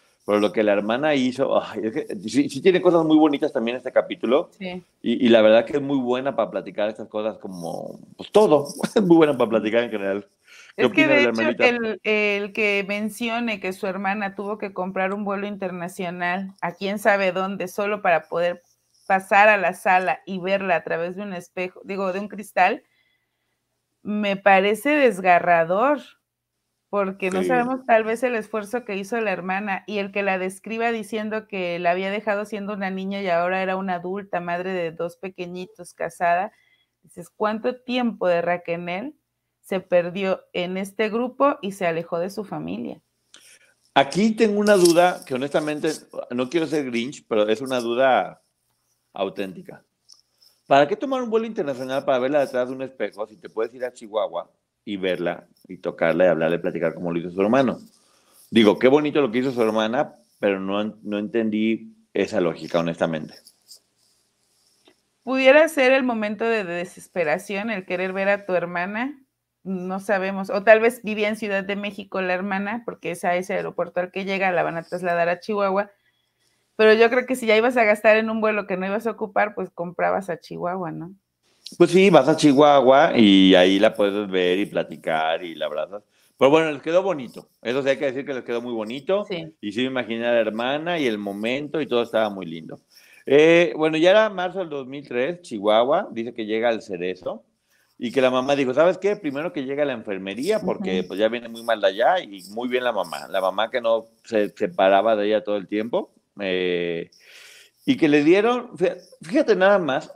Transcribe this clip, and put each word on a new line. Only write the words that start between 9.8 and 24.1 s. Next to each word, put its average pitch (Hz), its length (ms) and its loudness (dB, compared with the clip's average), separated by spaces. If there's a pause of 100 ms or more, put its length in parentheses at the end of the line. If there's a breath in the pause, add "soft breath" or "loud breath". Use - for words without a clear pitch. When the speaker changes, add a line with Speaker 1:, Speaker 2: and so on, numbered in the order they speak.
Speaker 1:
en 113 60 -6
general. 101 380 -4 (500 loud breath)
¿Qué 240 80 2
Speaker 2:
Es 226 80 2
que 302 80 4
Speaker 1:
opina 311 60 4
de 294 80 4
Speaker 2:
de 285 80 4
Speaker 1:
la 294 40 2
Speaker 2:
hecho 226 140 -2
Speaker 1:
hermanita? - 240 0
Speaker 2:
el, 226 380 -2
el 208 500 -2
que 202 340 -2
mencione 220 720 -6
que 190 140 -6
su 202 120 -8
hermana 196 480 -4
tuvo 208 220 -8
que 208 160 -10
comprar 190 400 -4
un 208 140 -6
vuelo 202 200 -4
internacional 180 1160 -8
a 175 100 -6
quién 196 260 -6
sabe 202 340 2
dónde, 190 360 -4
solo 208 320 -4
para 170 280 2
poder 175 340 -2 (440)
pasar 196 440 4
a 208 80 4
la 180 160 -2
sala 185 500 0
y 185 160 -8
verla 190 360 0
a 160 80 -4
través 165 320 -6
de 202 60 -10
un 202 120 -10
espejo, 180 500 -10
digo, 190 300 -6
de 196 60 -4
un 208 80 -10
cristal, 202 540 0 (1200)
me 202 340 -2